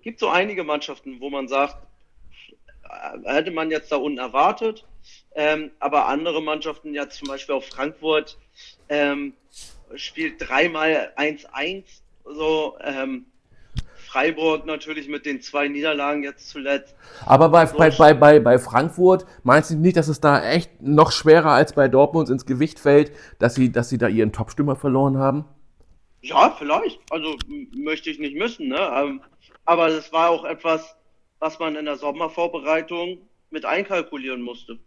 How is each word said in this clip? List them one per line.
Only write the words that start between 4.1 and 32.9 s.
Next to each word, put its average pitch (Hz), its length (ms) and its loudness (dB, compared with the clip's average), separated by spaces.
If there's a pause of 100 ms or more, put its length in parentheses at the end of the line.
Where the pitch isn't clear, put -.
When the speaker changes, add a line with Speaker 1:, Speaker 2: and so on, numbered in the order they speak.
Speaker 1:
erwartet. 180 680 -2 (500)
Ähm, 156 440 -2
aber 143 280 0
andere 156 340 -4
Mannschaften, 156 520 -8
ja 143 160 -10
zum - 180 -16
Beispiel 135 280 -8
auch 131 80 -6
Frankfurt, 151 760 -6 (520)
ähm, 143 440 -2 (640)
spielt - 520 -10
dreimal 156 680 -2
eins 147 300 -6
eins, 180 580 -12 (200)
so, 156 580 -4
ähm, 135 440 -8 (920)
Freiburg 156 500 -2
natürlich 151 440 -10
mit 147 160 -10
den 139 160 -8
zwei 143 260 -4
Niederlagen 143 560 -4
jetzt - 240 -14
zuletzt. 139 480 -6 (300)
Speaker 2:
Aber 151 240 6
bei, 165 160 8
Speaker 1:
So - 120 -6
Speaker 2:
bei, 160 120 6
Speaker 1:
sch- - 80 0
Speaker 2:
bei, 156 160 10
bei, 147 260 10
bei 120 180 6
Frankfurt, 175 680 2 (180)
meinst 147 280 4
du 160 40 -2
nicht, 175 220 2
dass 151 100 0
es 151 140 -4
da 143 200 4
echt 143 400 -4
noch 151 300 4
schwerer 156 400 6
als 139 220 4
bei 135 160 4
Dortmund 143 400 2
ins 131 160 -2
Gewicht 131 340 -4
fällt, 147 320 4 (280)
dass 120 160 0
sie, 127 180 2
dass 120 160 -2
sie 127 80 -4
da 113 100 0
ihren 107 240 0
Top-Stürmer 143 460 -4
verloren 135 400 0
haben? 135 260 -2 (760)
Speaker 1:
Ja, - 360 2
vielleicht. 156 440 -4 (100)
Also, 156 240 -8 (140)
m-, 147 260 -16
möchte 151 340 -8
ich 147 80 -10
nicht 143 200 -10
missen, 190 320 -8
ne? 143 100 -4 (160)
Ähm, 139 260 -4 (440)
aber 165 240 2
das 156 240 -6
war 165 160 2
auch 170 160 -2
etwas, 160 500 -6 (440)
was 156 200 -8
man 160 160 -6
in 151 80 -10
der 147 140 -8
Sommervorbereitung 165 1200 -6 (320)